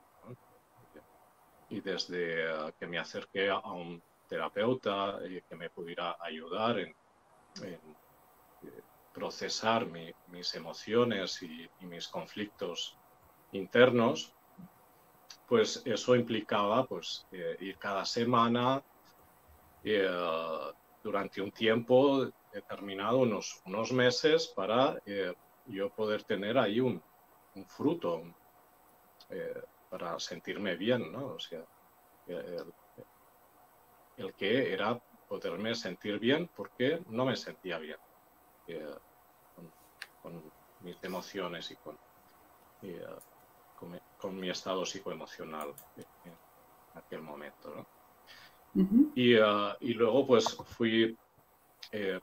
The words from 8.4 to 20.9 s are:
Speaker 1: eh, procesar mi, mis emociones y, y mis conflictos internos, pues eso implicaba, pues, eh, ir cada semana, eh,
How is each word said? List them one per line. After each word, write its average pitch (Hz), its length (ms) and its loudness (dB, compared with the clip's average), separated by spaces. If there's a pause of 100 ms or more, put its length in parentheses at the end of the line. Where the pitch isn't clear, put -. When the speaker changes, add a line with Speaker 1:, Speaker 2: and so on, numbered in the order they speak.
Speaker 1:
eh, - 220 -18 (280)
procesar 110 760 0
mi, 82 240 -12 (160)
mis 90 280 -8
emociones 98 880 0
y, 82 260 -14 (100)
y 90 80 -14
mis 85 220 -10
conflictos 92 880 -8 (520)
internos, 120 840 4 (1120)
pues 110 400 2
eso 123 300 4
implicaba, 113 680 2
pues, - 460 -8
eh, 82 280 -6
ir 92 180 -8
cada 98 280 -4
semana, 120 760 4 (1040)
eh, 104 240 2 (960)